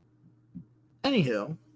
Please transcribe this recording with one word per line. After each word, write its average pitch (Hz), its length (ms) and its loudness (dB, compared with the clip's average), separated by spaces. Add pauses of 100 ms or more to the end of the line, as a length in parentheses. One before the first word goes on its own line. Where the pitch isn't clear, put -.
(1040)
Anywho, 147 540 0 (180)